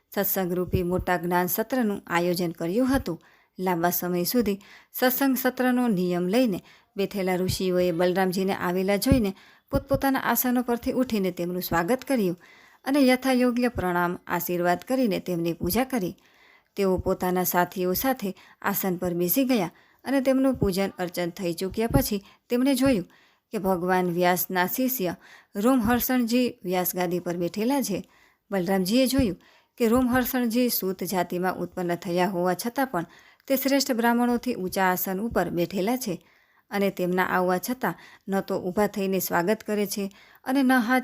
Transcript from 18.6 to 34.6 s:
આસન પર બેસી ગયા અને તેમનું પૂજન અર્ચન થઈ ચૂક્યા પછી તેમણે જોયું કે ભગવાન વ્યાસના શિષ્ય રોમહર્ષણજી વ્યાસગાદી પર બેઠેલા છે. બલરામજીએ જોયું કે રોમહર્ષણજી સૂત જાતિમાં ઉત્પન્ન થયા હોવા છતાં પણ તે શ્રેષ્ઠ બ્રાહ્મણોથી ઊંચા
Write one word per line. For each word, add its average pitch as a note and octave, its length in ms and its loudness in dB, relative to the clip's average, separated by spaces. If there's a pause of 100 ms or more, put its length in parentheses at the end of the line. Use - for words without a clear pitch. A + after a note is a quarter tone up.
આસન F#3+ 360 -2
પર F3+ 160 -2
બેસી F3+ 300 0
ગયા A#3 280 0 (320)
અને C4+ 180 0
તેમનું C4 340 2
પૂજન G3 340 0 (100)
અર્ચન F3 300 -4
થઈ F3 240 -4
ચૂક્યા F#3+ 340 -4
પછી A#3 360 0 (260)
તેમણે B3+ 260 2
જોયું B3 300 2 (460)
કે A3+ 60 -6
ભગવાન F#3 480 0
વ્યાસના F3+ 600 2
શિષ્ય F#3+ 480 -2 (400)
રોમહર્ષણજી A#3+ 960 2 (120)
વ્યાસગાદી F3+ 540 -2
પર F3 180 -4
બેઠેલા G#3 440 0
છે. F#3+ 280 -4 (420)
બલરામજીએ G3 540 2
જોયું B3 320 0 (400)
કે A#3 100 2
રોમહર્ષણજી B3 840 2
સૂત F#3+ 340 -4
જાતિમાં F3+ 520 -2
ઉત્પન્ન F3 400 -4
થયા F3+ 340 0
હોવા F3+ 240 0
છતાં A#3+ 340 -4
પણ E3+ 180 -4 (420)
તે C4+ 80 0
શ્રેષ્ઠ C4+ 360 2
બ્રાહ્મણોથી A#3+ 600 0
ઊંચા F#3 300 -2